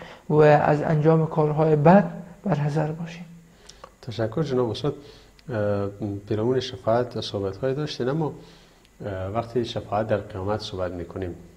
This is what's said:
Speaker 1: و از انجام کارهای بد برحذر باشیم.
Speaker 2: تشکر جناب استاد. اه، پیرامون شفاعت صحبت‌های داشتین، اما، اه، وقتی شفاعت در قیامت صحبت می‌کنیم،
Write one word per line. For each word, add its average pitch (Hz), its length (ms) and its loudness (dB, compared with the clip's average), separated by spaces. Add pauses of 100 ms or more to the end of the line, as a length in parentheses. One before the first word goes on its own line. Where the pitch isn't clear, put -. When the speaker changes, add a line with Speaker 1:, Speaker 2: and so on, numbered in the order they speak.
(300)
Speaker 1:
و 156 120 2
از 151 400 6
انجام 160 460 4
کارهای 156 480 2
بد 165 300 8 (400)
برحذر 151 460 0
باشیم. 165 340 -12 (760)
Speaker 2:
تشکر 113 420 -4
جناب 127 260 0
استاد. 147 240 -4 (560)
اه، 104 380 0 (420)
پیرامون 113 300 0
شفاعت 113 640 -2
صحبت‌های 101 520 -4
داشتین، 143 360 -4
اما، 147 220 -2 (760)
اه، 95 220 -6
وقتی 113 380 -2
شفاعت 110 420 -4
در 107 100 0
قیامت 101 420 -6
صحبت 92 320 -6
می‌کنیم، 87 440 -8 (220)